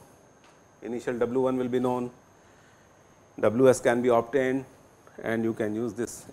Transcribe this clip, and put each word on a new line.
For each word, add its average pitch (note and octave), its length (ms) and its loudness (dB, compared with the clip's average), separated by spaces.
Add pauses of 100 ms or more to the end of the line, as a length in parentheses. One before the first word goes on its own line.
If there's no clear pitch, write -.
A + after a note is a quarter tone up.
(800)
initial A#2 380 -6
W A#2+ 220 0
one B2+ 140 2
will B2+ 120 0
be B2+ 120 0
known, B2 300 -2 (1300)
W A#2+ 300 4
S A#2+ 100 4
can B2 220 2
be B2 80 2
obtained C3 560 2 (560)
and A2+ 220 -2
you A2+ 100 -2
can G#2+ 220 -4
use A2+ 180 -6
these - 400 -10